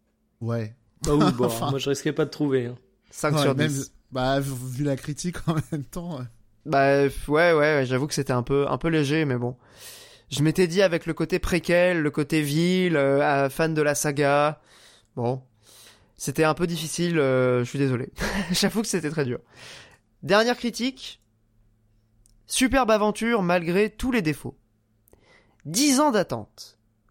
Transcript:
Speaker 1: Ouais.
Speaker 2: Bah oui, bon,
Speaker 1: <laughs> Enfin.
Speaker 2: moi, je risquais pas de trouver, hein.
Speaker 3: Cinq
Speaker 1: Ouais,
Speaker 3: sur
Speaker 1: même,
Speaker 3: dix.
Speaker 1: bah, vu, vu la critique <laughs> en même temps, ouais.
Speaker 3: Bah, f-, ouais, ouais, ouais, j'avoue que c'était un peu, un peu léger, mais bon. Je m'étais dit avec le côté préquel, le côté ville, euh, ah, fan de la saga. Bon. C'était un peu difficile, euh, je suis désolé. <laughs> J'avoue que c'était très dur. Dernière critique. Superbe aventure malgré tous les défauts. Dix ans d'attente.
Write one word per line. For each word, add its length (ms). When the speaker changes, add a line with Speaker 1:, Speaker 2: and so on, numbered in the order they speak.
Speaker 1:
Ouais. 340
Speaker 2:
Bah 120
oui, 180
bon, 120
Speaker 1:
<laughs> 0
Enfin. 240
Speaker 2:
moi, 100
je 100
risquais 240
pas 120
de 40
trouver, 380
hein. 80
Speaker 3:
Cinq 260
Speaker 1:
Ouais, 60
Speaker 3:
sur 140
Speaker 1:
même, 140
Speaker 3:
dix. 240
Speaker 1:
bah, 280
vu, 140
vu 300
la 140
critique 440
<laughs> 60
en 80
même 120
temps, 360
ouais. 60
Speaker 3:
Bah, 420
f-, 220
ouais, 240
ouais, 220
ouais, 100
j'avoue 220
que 60
c'était 200
un 100
peu, 260
un 80
peu 120
léger, 360
mais 120
bon. 180
Je 140
m'étais 240
dit 140
avec 240
le 80
côté 260
préquel, 640
le 100
côté 300
ville, 560
euh, 260
ah, 260
fan 240
de 80
la 140
saga. 640
Bon. 260
C'était 260
un 120
peu 120
difficile, 520
euh, 440
je 60
suis 100
désolé. 300
<laughs> 200
J'avoue 300
que 60
c'était 240
très 140
dur. 140
Dernière 340
critique. 640
Superbe 420
aventure 540
malgré 480
tous 200
les 120
défauts. 340
Dix 340
ans 120
d'attente. 680